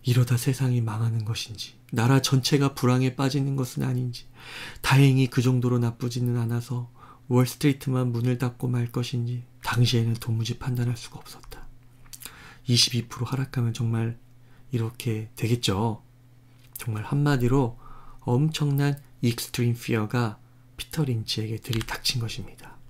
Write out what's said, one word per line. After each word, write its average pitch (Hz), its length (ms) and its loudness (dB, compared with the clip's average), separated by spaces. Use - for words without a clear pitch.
"이러다 123 340 4
세상이 127 440 0
망하는 113 440 0
것인지, - 500 -8
나라 127 300 4
전체가 139 540 2
불황에 127 400 2
빠지는 135 400 0
것은 135 280 -4
아닌지, 127 440 -4
다행히 135 460 6
그 - 140 0
정도로 123 380 4
나쁘지는 120 580 -2
않아서 120 540 -4
월스트리트만 127 840 2
문을 120 260 0
닫고 123 300 -4
말 120 240 -2
것인지 120 520 -4
당시에는 117 520 2
도무지 113 440 -2
판단할 123 360 -2
수가 - 240 -16
없었다." - 480 -16
이십이 120 400 2
프로 - 180 -6
하락하면 127 480 -2
정말 113 440 -2
이렇게 113 640 -4
되겠죠. 110 680 0
정말 107 260 -6
한마디로 139 760 2
엄청난 143 800 2
익스트림 120 520 0
피어가 117 640 -2
피터 - 260 -4
린치에게 113 540 -4
들이닥친 - 640 -4
것입니다. - 560 -10